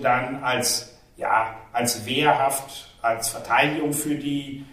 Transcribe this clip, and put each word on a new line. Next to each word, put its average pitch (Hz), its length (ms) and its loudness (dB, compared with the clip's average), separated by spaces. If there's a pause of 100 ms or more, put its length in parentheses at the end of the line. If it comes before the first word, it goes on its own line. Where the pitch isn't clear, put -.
dann 127 360 2
als, 123 560 -2 (240)
ja, 110 380 0 (180)
als 120 320 -2
wehrhaft, 135 960 0
als 117 280 0
Verteidigung 143 600 2
für 147 240 -2
die, 139 580 -4